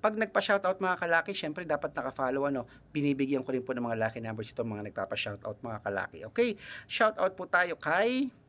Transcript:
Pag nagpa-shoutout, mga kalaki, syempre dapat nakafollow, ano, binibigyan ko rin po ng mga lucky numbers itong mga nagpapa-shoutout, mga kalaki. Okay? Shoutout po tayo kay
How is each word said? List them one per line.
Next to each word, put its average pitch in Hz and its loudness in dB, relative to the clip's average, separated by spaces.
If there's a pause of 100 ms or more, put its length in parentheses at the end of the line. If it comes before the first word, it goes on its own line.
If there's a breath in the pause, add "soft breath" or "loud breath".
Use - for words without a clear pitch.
Pag 214 2
nagpa-shoutout, 202 2
mga 185 2
kalaki, 170 2
syempre 156 -6
dapat 151 -2
nakafollow, 135 0
ano, 127 -2 (240 loud breath)
binibigyan 139 0
ko 131 -2
rin 127 0
po 123 -4
ng 120 -2
mga 113 0
lucky 110 0
numbers 113 -6
itong 110 -4
mga 104 -8
nagpapa-shoutout, 104 -6
mga 113 -8
kalaki. 95 -4
Okay? 233 2 (320 loud breath)
Shoutout 190 2
po 185 -8
tayo 180 2
kay 240 2 (140)